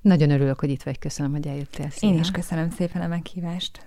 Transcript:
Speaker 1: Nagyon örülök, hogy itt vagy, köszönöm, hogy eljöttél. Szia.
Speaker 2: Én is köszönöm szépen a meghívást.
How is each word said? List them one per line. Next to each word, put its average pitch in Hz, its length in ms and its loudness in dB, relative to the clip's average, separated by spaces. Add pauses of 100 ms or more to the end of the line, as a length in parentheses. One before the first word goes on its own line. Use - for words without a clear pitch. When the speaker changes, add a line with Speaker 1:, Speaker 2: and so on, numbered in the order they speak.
Speaker 1:
Nagyon 156 280 8
örülök, 135 300 4
hogy 147 100 0
itt 135 140 -2
vagy, 135 160 -6
köszönöm, 143 320 -4
hogy 147 160 -4
eljöttél. 143 420 -8
Szia. 214 200 0
Speaker 2:
Én 165 100 4
is 170 120 0
köszönöm 170 380 -2
szépen 175 320 -2
a 175 60 -4
meghívást. 170 800 -6